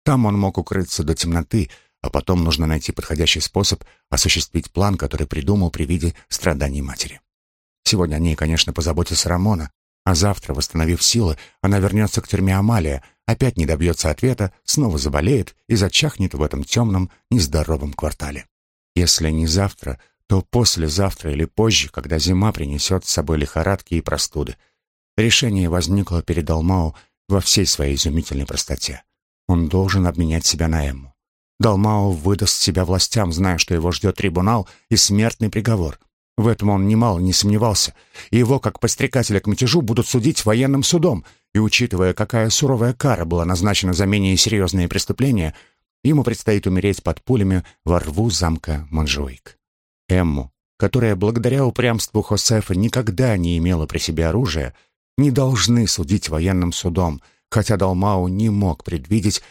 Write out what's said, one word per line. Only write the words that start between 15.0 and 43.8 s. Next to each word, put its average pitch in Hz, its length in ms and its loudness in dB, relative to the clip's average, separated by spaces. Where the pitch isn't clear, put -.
и 113 80 2
зачахнет 95 580 0
в 71 80 -4
этом 69 220 -2
темном, 98 460 0
нездоровом 76 640 0
квартале. 71 540 -8
Если 85 340 2
не 80 160 0
завтра, 80 540 -2
то 95 160 2
послезавтра 85 880 -2
или 76 120 -2
позже, 110 440 0
когда 71 300 -6
зима 95 340 2
принесет 76 520 -4
с - 60 -8
собой 78 280 -2
лихорадки 85 560 -2
и 80 60 0
простуды. 71 560 -6
Решение 107 520 2
возникло 87 540 0
перед 82 240 -2
Далмао 82 480 0
во 98 120 2
всей 92 260 0
своей 69 280 -2
изумительной 71 520 -2
простоте. - 580 -8
Он 85 220 2
должен 95 380 2
обменять 80 400 0
себя 80 220 0
на 80 200 0
Эмму. 67 260 -10
Далмао 104 500 2
выдаст 95 500 0
себя 92 240 0
властям, 92 480 0
зная, 90 260 0
что - 160 0
его 85 180 0
ждет 92 240 -2
трибунал 95 520 0
и 113 80 2
смертный 107 520 2
приговор. 98 520 -2
В 113 120 2
этом 104 220 2
он 98 180 2
немало 110 300 2
не 92 140 2
сомневался. 104 640 2
Его, 120 280 4
как - 220 -4
подстрекателя 117 600 0
к - 60 -8
мятежу, 127 360 2
будут 117 260 0
судить - 360 0
военным 131 380 2
судом, 151 420 2
и, 101 40 2
учитывая, 98 560 2
какая 107 340 0
суровая 127 460 0
кара 104 300 0
была 85 200 0
назначена 90 480 0